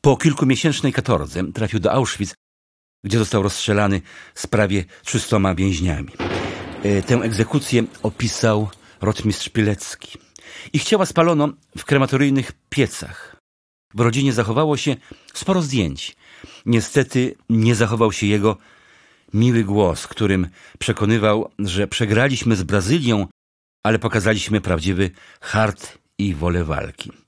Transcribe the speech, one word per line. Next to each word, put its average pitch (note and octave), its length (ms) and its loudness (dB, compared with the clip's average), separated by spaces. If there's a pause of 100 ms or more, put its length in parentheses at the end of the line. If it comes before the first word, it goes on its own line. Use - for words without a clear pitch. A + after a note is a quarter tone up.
Po C3+ 160 4
kilkumiesięcznej C3+ 760 2
katordze F2+ 600 -2
trafił A2 280 -2
do F2+ 120 2
Auschwitz, A2 420 -2 (720)
gdzie G2+ 140 0
został G#2+ 240 2
rozstrzelany G2+ 580 0 (340)
z - 120 -10
prawie G2+ 380 2 (200)
trzystoma G2 500 0
więźniami. E2+ 580 -2 (720)
E, G2+ 200 2
tę - 120 2
egzekucję A2+ 720 0 (180)
opisał G#2+ 680 0 (320)
rotmistrz - 480 -2
Pilecki. - 680 -4 (540)
Ich D3 120 -2
ciała G3 220 2
spalono D#3+ 420 2 (300)
w - 60 -14
krematoryjnych C3+ 680 2 (180)
piecach. - 680 -4 (580)
W G#2+ 60 -4
rodzinie B2 320 2
zachowało A#2+ 440 0
się C3+ 200 -2 (380)
sporo F#3 280 -2
zdjęć. G#2 540 -2 (500)
Niestety B2 680 2 (140)
nie A2+ 260 4
zachował A2 380 2
się G#2 140 -4
jego G#2 300 2 (800)
miły A#2 300 4
głos, G2 420 2
którym F#2+ 420 0 (300)
przekonywał, G#2+ 800 0
że G2 280 -2
przegraliśmy A2+ 680 0
z F#2 60 -2
Brazylią, G2+ 640 0 (560)
ale A2 160 2
pokazaliśmy G#2+ 600 0
prawdziwy F2+ 500 0 (300)
hart - 580 -2 (200)
i G2 160 -2
wolę F2 300 0
walki. - 480 -8 (160)